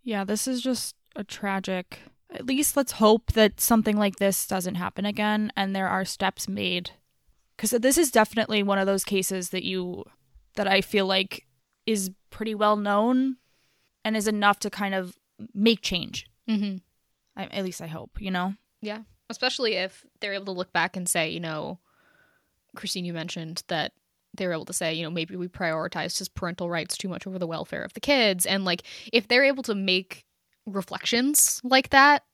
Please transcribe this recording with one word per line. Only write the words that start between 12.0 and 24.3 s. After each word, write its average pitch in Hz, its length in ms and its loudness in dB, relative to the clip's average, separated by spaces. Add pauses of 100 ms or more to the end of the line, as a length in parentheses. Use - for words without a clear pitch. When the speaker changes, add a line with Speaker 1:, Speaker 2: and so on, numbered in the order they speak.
Speaker 1:
pretty 220 240 -6
well 208 240 4
known 240 600 2 (680)
and 220 100 0
is 208 120 0
enough 208 320 4
to 208 100 -4
kind 196 240 -4
of 185 240 -4 (360)
make 214 280 4
change. - 460 -6 (200)
Speaker 2:
Mm-hmm. 202 300 -2 (580)
Speaker 1:
I, - 100 -8
at 190 200 -6
least 180 160 -8
I 165 60 -10
hope, - 340 -12
you 190 80 -6
know? 185 240 -2 (280)
Speaker 2:
Yeah. 214 200 -8 (280)
Especially 254 440 -2
if 185 320 -4 (160)
they're 202 140 -4
able 196 100 -6
to 196 60 -6
look 180 200 -6
back 170 240 0
and 180 140 -4
say, 160 220 0
you 165 80 -6
know, 160 400 -6 (960)
Christine, 185 300 -6
you 175 80 -6
mentioned 165 560 -8
that 160 240 -2 (420)